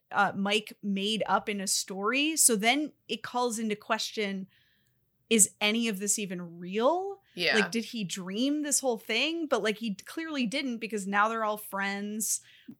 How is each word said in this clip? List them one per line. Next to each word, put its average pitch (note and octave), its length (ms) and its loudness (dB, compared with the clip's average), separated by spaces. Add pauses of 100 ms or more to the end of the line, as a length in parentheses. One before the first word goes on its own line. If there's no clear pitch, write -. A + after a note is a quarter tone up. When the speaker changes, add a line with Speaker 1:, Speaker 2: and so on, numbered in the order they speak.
(100)
Speaker 1:
uh, F#3+ 240 4
Mike G3+ 480 0
made G3+ 460 0
up G3+ 200 2
in G3+ 120 -2
a F#3+ 80 -6
story. B3 680 0
So A#3+ 200 6
then B3 360 2 (160)
it A3+ 140 -6
calls B3 380 -2
into G#3+ 160 -2
question, G3+ 720 -4 (800)
is A3+ 200 6 (100)
any A3+ 280 2
of G3+ 100 -2
this G3+ 200 -2
even F3 400 -8
real? C4+ 640 0 (140)
Speaker 2:
Yeah. E3 200 4
Speaker 1:
Like, G3 160 4
did A3 160 -2
he A3 180 -6
dream G#3 580 -2
this C#4+ 180 0
whole B3 180 0
thing? D4+ 480 -2
But, A#3+ 160 2
like, G#3+ 160 0
he A3 160 -4
clearly D#4 500 -4
didn't B3 340 -2
because G#3+ 280 -6
now G3+ 220 4
they're A3+ 160 -2
all G#3+ 120 0
friends. G3+ 840 -4 (400)